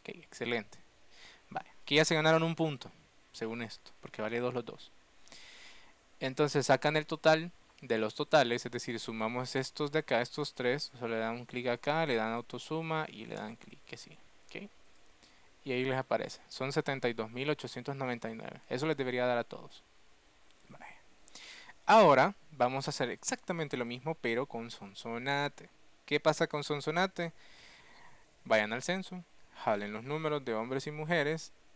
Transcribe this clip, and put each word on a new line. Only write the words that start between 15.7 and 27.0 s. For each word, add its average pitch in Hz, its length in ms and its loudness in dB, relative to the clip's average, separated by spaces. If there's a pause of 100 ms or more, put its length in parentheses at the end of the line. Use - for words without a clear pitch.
ahí 127 120 0
les 131 140 0
aparece, - 500 -2
son 135 240 -6
setenta 135 360 0
y 120 40 0
dos 110 180 -6
mil 131 200 -4
ochocientos 135 440 -4
noventa 123 360 -4
y 113 40 -10
nueve, - 260 -12 (100)
eso 127 160 -2
les 160 100 0
debería 127 300 0
dar 123 100 2
a 117 80 0
todos. - 380 -14 (840)
Vale. - 180 -20 (1000)
Ahora 185 500 10 (180)
vamos 131 340 2
a 165 40 -2
hacer 127 200 0
exactamente - 640 -4
lo 123 80 -2
mismo, 123 300 -6
pero 120 320 0
con 117 240 -8
Sonsonate. 123 1000 -4 (380)
¿Qué 147 140 2
pasa 160 260 4
con 147 180 -4
Sonsonate? 165 680 -2 (1120)